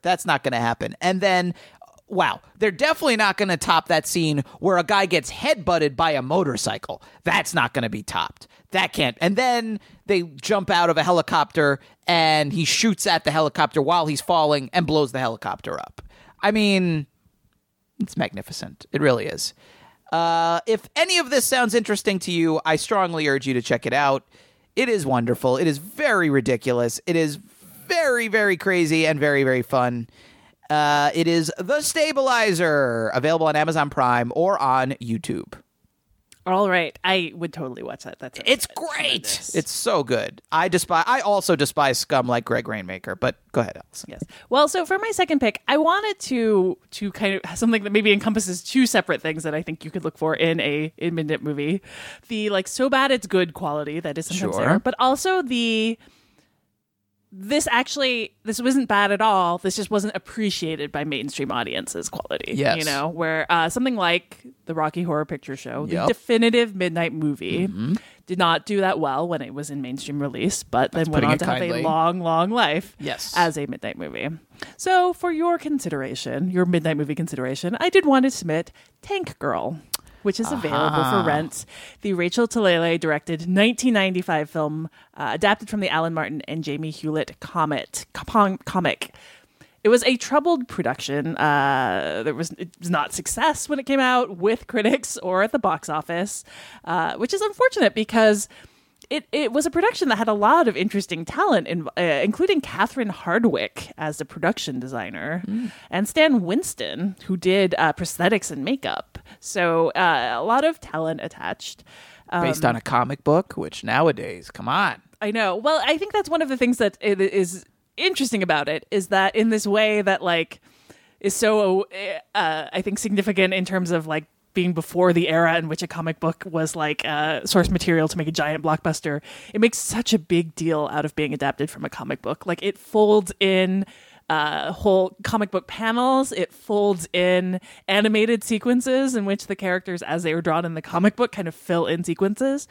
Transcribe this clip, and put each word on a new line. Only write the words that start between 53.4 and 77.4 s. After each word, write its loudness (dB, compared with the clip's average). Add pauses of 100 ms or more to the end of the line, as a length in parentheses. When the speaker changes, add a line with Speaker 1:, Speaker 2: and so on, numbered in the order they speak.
Speaker 2:
quality -4
that -6
is -6
sometimes -4
Speaker 1:
Sure. 0
Speaker 2:
there, 4
but -2
also 2
the, 0 (1400)
this -2
actually, 0
this -6
wasn't 2
bad 4
at 0
all. 4
This -2
just -6
wasn't 0
appreciated -4
by -4
mainstream -4
audiences -4
quality. -6
Speaker 1:
Yes. 2
Speaker 2:
You -4
know, -2
where, -2
uh, 2
something 0
like -2 (200)
the -6
Rocky -2
Horror -2
Picture -10
Show, -10
the -6
Speaker 1:
Yep. 0
Speaker 2:
definitive 2
midnight -2
movie, -2
Speaker 1:
Mm-hmm. -4 (320)
Speaker 2:
did -6
not 2
do -2
that 0
well -2
when -4
it -10
was -10
in -8
mainstream -6
release, -2
but 0
Speaker 1:
That's -2
Speaker 2:
then -4
went 2
Speaker 1:
putting 4
Speaker 2:
on 4
Speaker 1:
it 0
Speaker 2:
to -4
have 0
Speaker 1:
kindly. -2
Speaker 2:
a -2
long, 2
long 2
life 0
Speaker 1:
Yes. -8
Speaker 2:
as 2
a -4
midnight -10
movie. -8 (480)
So 2
for -4
your 0
consideration, -4
your 2
midnight 2
movie -2
consideration, -4